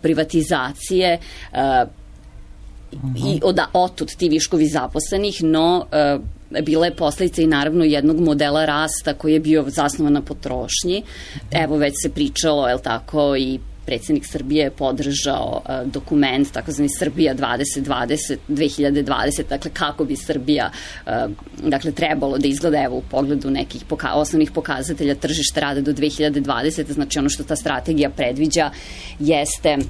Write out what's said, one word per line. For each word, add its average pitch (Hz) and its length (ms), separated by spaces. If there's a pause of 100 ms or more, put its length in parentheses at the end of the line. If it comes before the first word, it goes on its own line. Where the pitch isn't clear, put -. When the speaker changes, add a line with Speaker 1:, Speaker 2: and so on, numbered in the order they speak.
Speaker 1:
privatizacije, 160 1160 (340)
e, 131 320 (1080)
I - 40
Speaker 2:
Mhm. 131 440
Speaker 1:
oda-, 180 340
otud 180 360
ti 175 180
viškovi 156 400
zaposlenih, 160 720
no, 165 460 (680)
e, 156 100
bila 156 240
je 175 100
posledica 170 460
i 160 60
naravno 156 360
jednog 151 360
modela 151 440
rasta 151 500
koji 156 180
je 156 80
bio 156 280
zasnovan 147 440
na 143 100
potrošnji. 143 800 (500)
Evo, 156 240
već 143 200
se 160 140
pričalo, 147 580
jel 123 120
tako, 139 560
i 131 220 (240)
predsednik 139 440
Srbije 147 360
je 135 80
podržao, 139 920
e, 131 240
dokument, 139 640
takozvani 143 400
Srbija 151 440
dvadeset 131 500
dvadeset, 131 640
dve 147 220
hiljade 143 340
dvadeset, 139 460
dakle, 139 220
kako 147 340
bi 135 120
Srbija, 139 540 (340)
e, - 60 (540)
dakle, 143 280
trebalo 139 460
da 143 100
izgleda, 147 320
evo, 127 160
u 131 60
pogledu 135 480
nekih 139 340
poka-, 143 300
osnovnih 151 360
pokazatelja 143 680
tržišta 151 440
rada 143 200
do 143 120
dve 139 160
hiljade 147 320
dvadesete. 139 520
Znači, 143 260
ono 139 100
što 143 160
ta 151 120
strategija 143 540
predviđa 143 600 (500)
jeste 147 560 (140)